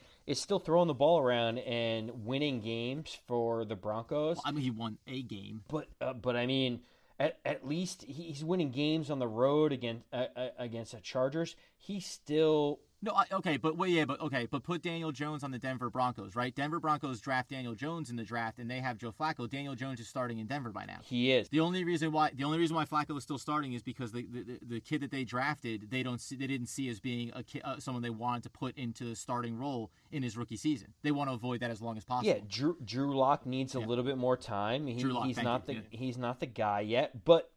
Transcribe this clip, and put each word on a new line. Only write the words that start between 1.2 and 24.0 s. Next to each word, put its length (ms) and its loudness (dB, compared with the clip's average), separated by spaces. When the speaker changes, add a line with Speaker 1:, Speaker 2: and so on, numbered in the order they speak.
Speaker 1:
and 640 -2
winning 340 0
games 680 -4
for 380 0
the 140 -4
Broncos. 600 -2
Speaker 2:
Well, 80 -8
I 60 0
mean, 120 -2
he 80 0
won 260 -6
a 140 -6
game. 480 -10
Speaker 1:
But, 180 -4
uh, 120 0
but 220 0
I 100 2
mean, 360 2
at, 260 2
at 200 -2
least 380 -4
he, 200 -10
he's 200 -8
winning 280 2
games 380 0
on 100 -2
the 100 2
road 420 4
against, 400 -4
uh, 140 0
uh, 220 -4
against 340 -6
the 80 -12
Chargers. 560 0
He's 280 -8
still 720 4
Speaker 2:
No, 140 -2
I, 180 6
okay, 260 0
but 200 0
wait, 140 2
yeah, 140 6
but 160 -2
okay, 280 0
but 140 -4
put 180 -4
Daniel 300 -2
Jones 320 -4
on 80 -6
the 80 -6
Denver 320 -2
Broncos, 440 0
right? 200 0
Denver 240 0
Broncos 420 0
draft 300 0
Daniel 240 -4
Jones 340 -4
in 60 -6
the 80 -4
draft, 340 -4
and 120 -8
they 100 -4
have 180 -4
Joe 140 -6
Flacco. 360 -2
Daniel 280 -6
Jones 240 -6
is 80 -12
starting 320 -4
in 80 -6
Denver 240 -4
by 140 -8
now. 180 -12
Speaker 1:
He 280 4
is. 180 6
Speaker 2:
The 100 4
only 240 2
reason 280 2
why, 220 4
the 100 -4
only 140 2
reason 180 2
why 100 2
Flacco 300 0
is 80 -6
still 140 -4
starting 360 -2
is 100 -6
because 300 -6